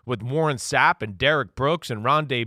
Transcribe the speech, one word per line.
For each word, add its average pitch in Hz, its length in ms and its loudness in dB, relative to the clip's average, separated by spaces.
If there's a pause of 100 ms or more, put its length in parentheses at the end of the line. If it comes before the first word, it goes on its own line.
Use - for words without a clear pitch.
with 120 160 -4
Warren 143 360 -2
Sapp 143 440 2
and 101 160 -8
Derek 135 380 0
Brooks 151 340 0
and 110 140 -6
Rondé 135 440 0